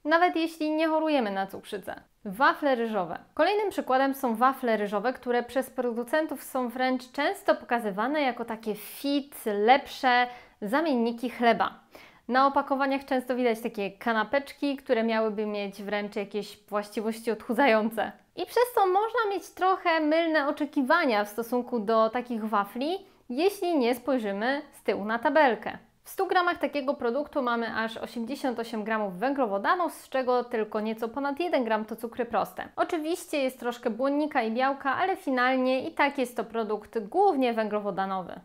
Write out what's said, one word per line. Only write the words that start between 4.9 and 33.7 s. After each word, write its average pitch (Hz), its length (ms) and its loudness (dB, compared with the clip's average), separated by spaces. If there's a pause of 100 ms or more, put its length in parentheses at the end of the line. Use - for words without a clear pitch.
które 240 300 0
przez 254 280 -4
producentów 247 720 -2
są 254 260 -4
wręcz 254 440 -2
często 320 420 0
pokazywane 233 680 -2
jako 240 220 -2
takie 220 300 -6
fit, - 720 -6
lepsze 247 800 2 (360)
zamienniki 240 680 0
chleba. 226 500 2 (480)
Na 269 180 4
opakowaniach 269 580 0
często 254 320 -2
widać 233 240 2
takie 208 300 -4
kanapeczki, 240 840 -2
które 226 280 2
miałyby 220 420 0
mieć 202 360 -6
wręcz 208 340 -4
jakieś 202 420 -6 (100)
właściwości 214 600 -4
odchudzające. 220 840 2 (240)
I 359 100 -6
przez 480 180 2 (100)
to 403 120 4
można 427 340 2 (100)
mieć - 200 -6
trochę 359 500 2
mylne 311 480 4
oczekiwania 294 760 2
w 208 40 -6
stosunku 240 520 -2
do 220 300 4
takich 233 340 -4
wafli, 233 540 -2 (300)
jeśli 349 500 0
nie 240 160 4
spojrzymy 233 680 -2 (100)
z - 100 -20
tyłu 196 220 -2
na 226 140 -2
tabelkę. 277 600 2 (280)
W - 40 -16
stu 381 160 -2
gramach 349 320 2
takiego 285 360 -2
produktu 269 480 -2
mamy 233 340 -2
aż 226 200 -4
osiemdziesiąt 233 600 -4
osiem 226 260 -6
gramów 208 340 -2
węglowodanów, 269 760 0
z - 160 -18
czego 247 360 2
tylko 220 360 -2
nieco 226 280 -4
ponad 277 320 -4
jeden 330 240 2
gram 220 200 0
to 220 120 -8
cukry 233 280 -6
proste. - 520 -4
Oczywiście 320 680 -2
jest 254 180 -2
troszkę 240 300 -4